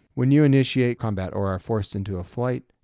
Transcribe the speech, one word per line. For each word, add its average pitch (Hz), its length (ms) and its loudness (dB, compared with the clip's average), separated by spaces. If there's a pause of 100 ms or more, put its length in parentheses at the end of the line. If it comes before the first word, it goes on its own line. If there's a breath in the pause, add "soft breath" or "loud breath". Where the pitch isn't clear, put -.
(160)
When 127 160 2
you 151 120 6
initiate 131 540 2
combat 95 380 -4
or 98 180 -2
are 92 60 -4
forced 107 360 -6
into 98 220 -6
a 87 60 -8
flight, 123 400 -6 (200)